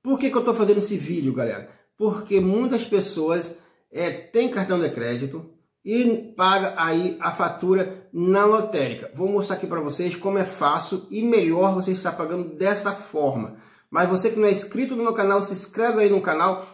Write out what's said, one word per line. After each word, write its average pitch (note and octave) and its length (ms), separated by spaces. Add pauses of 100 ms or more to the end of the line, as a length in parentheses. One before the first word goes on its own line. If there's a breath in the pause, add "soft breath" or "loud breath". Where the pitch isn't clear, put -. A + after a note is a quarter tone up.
Por C4+ 160
que C#4 120
que B3+ 80
eu A#3 80
tô A#3+ 80
fazendo G#3 240
esse G3+ 180
vídeo, C#3+ 380
galera? A2 380 (260 loud breath)
Porque G#3 420
muitas A3+ 460
pessoas, E3+ 760 (320 soft breath)
é, E3 200
têm B3 360
cartão F#3+ 320
de D3+ 100
crédito B2+ 720 (240)
e A3+ 520
paga F#3+ 400
aí E3 460
a E3+ 100
fatura F#3 800
na F#3 320
lotérica. F3+ 720
Vou F#3 140
mostrar G3+ 260
aqui F#3 100
pra E3+ 140
vocês E3+ 340
como G3 240
é F#3 60
fácil E3 680
e G#3+ 140
melhor F#3+ 500
você F#3 180
estar F3+ 200
pagando E3 460
dessa G3+ 340
forma. C3+ 640 (340 loud breath)
Mas F3+ 200
você F#3+ 200
que A3 80
não G#3+ 100
é G3 40
inscrito B3+ 420
no A#3 100
meu A3+ 100
canal, G3+ 280
se G3 120
inscreve A3 480
aí G#3 80
no G3 120
canal F3+ 520